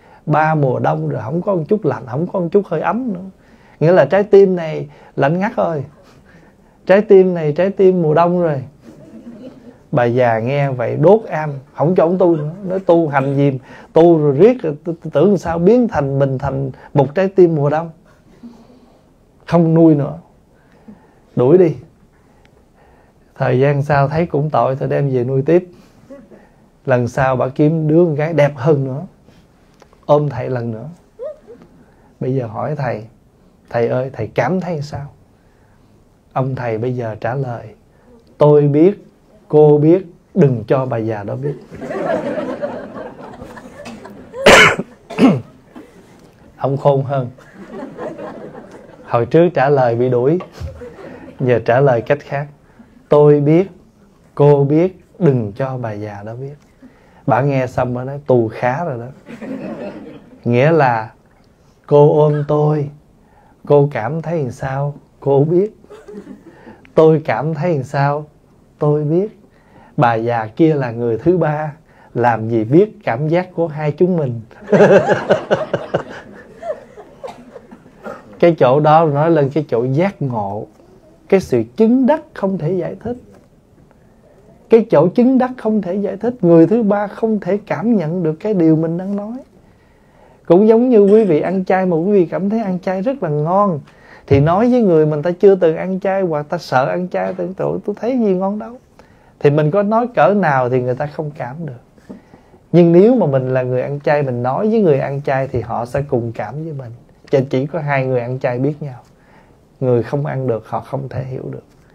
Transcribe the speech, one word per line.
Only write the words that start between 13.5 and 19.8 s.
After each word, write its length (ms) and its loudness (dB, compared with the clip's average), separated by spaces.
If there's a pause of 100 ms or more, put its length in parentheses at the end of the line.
tu 240 6
rồi 180 2
riết 260 4
rồi, 240 -4
t-, 80 -6
t-, 160 -14
tưởng 280 2
sao 220 -6
biến 280 4
thành 320 -2
mình 180 0
thành 340 -6 (220)
một 220 0
trái 120 0
tim 280 4
mùa 140 0
đông. 200 -2 (1600)
Không 280 2
nuôi 220 6